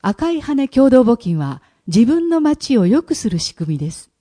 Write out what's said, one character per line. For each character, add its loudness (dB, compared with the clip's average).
赤 -2
い -4
羽 -2
共 2
同 6
募 2
金 -4
は、 -6
自 2
分 0
の 0
町 0
を 2
良 2
く -6
す -6
る -4
仕 -8
組 -6
み -6
で -6
す。 -20